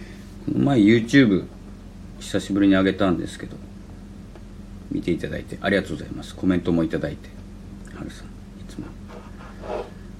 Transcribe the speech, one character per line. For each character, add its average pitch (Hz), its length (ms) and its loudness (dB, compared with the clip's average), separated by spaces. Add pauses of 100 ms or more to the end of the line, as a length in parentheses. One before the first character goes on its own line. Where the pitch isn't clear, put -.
(460)
こ - 60 -2
の 123 120 2
前 139 140 6
YouTube 113 720 8 (720)
久 - 200 -2
し 98 140 -4
ぶ 98 80 4
り 98 60 8
に 98 80 8
上 95 80 6
げ 95 100 6
た 95 160 2
ん 85 80 4
で - 100 -4
す - 120 -12
け - 80 -8
ど、 - 100 -12 (1300)
見 92 100 -2
て - 80 -2
い 82 80 2
た - 100 -4
だ 76 120 -4
い - 40 -10
て - 160 -12
あ - 120 -2
り 98 40 4
が 92 60 4
と - 80 -8
う 82 40 -4
ご 76 100 -6
ざ - 20 -10
い - 60 -12
ま - 100 -8
す。 - 140 -12
コ - 100 -4
メ 92 120 4
ン 90 40 0
ト 87 100 0
も 85 120 4
い 80 60 0
た 82 100 -2
だ 73 100 -2
い 73 60 -8
て、 - 140 -16 (640)
は - 80 -10
る - 80 -10
さ - 140 -16
ん、 - 20 -14
い - 20 -14 (400)
つ - 100 -12
も。 - 60 -10 (1300)